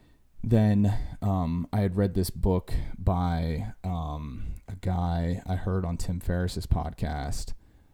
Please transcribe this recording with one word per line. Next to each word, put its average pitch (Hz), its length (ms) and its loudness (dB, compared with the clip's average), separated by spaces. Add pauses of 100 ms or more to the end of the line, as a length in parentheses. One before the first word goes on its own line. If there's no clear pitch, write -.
(440)
then, 104 500 6 (280)
um, 87 500 0
I 107 80 0
had 98 160 2
read 98 180 2
this 92 160 0
book 90 440 2 (240)
by, 87 760 0 (120)
um, 76 680 -6 (120)
a 98 80 -10
guy 87 720 0
I 92 80 0
heard 92 300 0
on 85 120 -2
Tim 87 220 -2
Ferriss's 90 480 -2
podcast, 76 880 -2 (400)